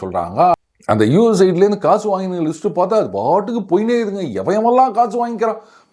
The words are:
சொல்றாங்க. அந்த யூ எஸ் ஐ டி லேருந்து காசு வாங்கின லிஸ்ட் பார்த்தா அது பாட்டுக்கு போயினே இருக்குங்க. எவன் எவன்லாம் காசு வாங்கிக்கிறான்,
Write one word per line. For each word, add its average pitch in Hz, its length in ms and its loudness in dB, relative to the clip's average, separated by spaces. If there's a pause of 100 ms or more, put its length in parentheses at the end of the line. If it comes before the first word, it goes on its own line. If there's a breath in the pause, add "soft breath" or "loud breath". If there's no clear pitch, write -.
சொல்றாங்க. 92 500 0 (340)
அந்த 107 200 2
யூ 190 240 4
எஸ் 196 140 2
ஐ 185 80 4
டி 170 80 -2
லேருந்து 202 180 4
காசு 202 300 2
வாங்கின 185 320 -4
லிஸ்ட் 156 280 -4
பார்த்தா 185 260 -2
அது 190 160 0
பாட்டுக்கு 185 520 -2
போயினே 214 340 0
இருக்குங்க. 196 360 -4
எவன் 95 260 -2
எவன்லாம் 247 340 2
காசு 226 260 0
வாங்கிக்கிறான், 226 400 -4 (360 loud breath)